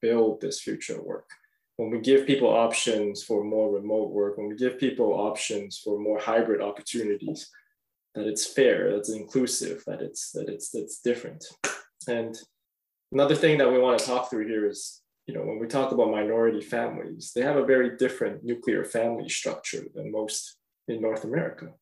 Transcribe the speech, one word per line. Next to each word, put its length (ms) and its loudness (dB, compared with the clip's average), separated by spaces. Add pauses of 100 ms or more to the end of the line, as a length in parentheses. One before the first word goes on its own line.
build 400 4
this 180 -6
future 380 -6
of 60 -10
work, 260 -10 (480)
when 100 -4
we 120 -2
give 260 6
people 240 4
options 760 2
for 180 0
more 300 0
remote 380 -2
work, 260 -2
when 120 -6
we 80 -10
give 220 -2
people 360 2
options 680 -4
for 160 -2
more 220 0
hybrid 400 2
opportunities, 880 -4 (680)
that 120 -4
it's 200 -4
fair, 460 4
that's 180 -2
inclusive, 760 -2
that 140 -8
it's, 320 -10
that 160 -6
it's, 220 -10
that's 320 -10
different. 420 -4 (640)
And 260 -4 (760)
another 220 6
thing 240 6
that 120 6
we 80 6
wanna 200 6
talk 320 0
through 180 -2
here 180 2
is, 360 -6 (240)
you 80 -8
know, 80 -4
when 160 -4
we 80 -4
talk 260 0
about 180 4
minority 520 2
families, 720 -6
they 80 0
have 140 2
a 100 2
very 320 4
different 440 0
nuclear 440 0
family 420 -2
structure 560 -6 (100)
than 160 -10
most 460 -6 (320)
in 140 -4
North 220 -2
America. 440 -6 (140)